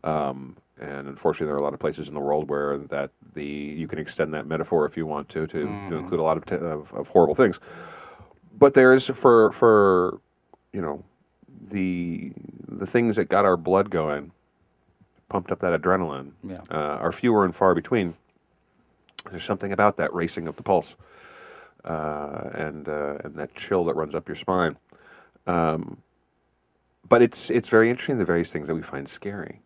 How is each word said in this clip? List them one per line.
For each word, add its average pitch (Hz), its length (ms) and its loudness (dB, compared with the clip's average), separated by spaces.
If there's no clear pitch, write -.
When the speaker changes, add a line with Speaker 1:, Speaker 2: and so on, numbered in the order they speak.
Speaker 1:
Um, 67 520 -4
and 69 280 -12
unfortunately, 76 380 -2
there 73 80 -4
are 71 60 -2
a - 20 -2
lot 71 100 -2
of 71 80 -12
places 76 280 -6
in 71 60 -16
the 73 60 -8
world 73 300 -2
where 71 260 -2
that 71 340 -8
the, 76 100 -10
you 73 440 -10
can 76 100 -8
extend 78 360 -6
that 76 120 -8
metaphor 76 400 0
if - 120 -8
you 80 80 -4
want 73 240 -6
to, 78 160 -4
to, 80 100 -10
Speaker 2:
Mm-hmm. 90 240 -8
Speaker 1:
to 82 60 -4
include 76 240 -4
a - 20 0
lot 80 140 2
of, 80 80 -8
t-, - 120 -6
of, 78 360 -8
of - 160 -8
horrible 82 260 6
things. 110 240 4
But 139 160 8
there 131 200 10
is 131 120 2
for, 117 460 6
for, 98 680 4
you 101 100 -8
know, 73 200 -8
the, 90 600 -4
the - 180 -8
things 117 300 2
that 110 120 -2
got 101 160 4
our 92 120 6
blood 92 340 2
going, 78 400 -4
pumped 92 200 -4
up 92 100 -4
that 85 200 0
adrenaline, 76 520 -2
Speaker 2:
Yeah. 92 120 -14
Speaker 1:
uh, 73 300 -4
are 82 120 -2
fewer 107 320 2
and 87 120 -2
far 95 180 4
between. 87 400 -2
There's - 140 -12
something 98 280 -4
about 101 240 2
that 78 160 -2
racing 85 360 -4
of 73 80 -10
the - 60 -20
pulse, 90 340 0
uh, 78 680 -8
and, 76 360 -10
uh, 73 360 -6
and 76 120 -14
that 76 180 -12
chill 92 300 -2
that 82 100 0
runs 78 200 -4
up 78 140 -6
your 78 80 -10
spine. 90 400 -2
Um, 82 500 -2
but 120 140 8
it's, - 260 2
it's - 220 -2
very 113 180 6
interesting, 127 300 -4
the 98 80 0
various 85 240 0
things 73 180 -8
that 80 60 -2
we 78 80 -6
find 69 260 -12
scary. - 580 -14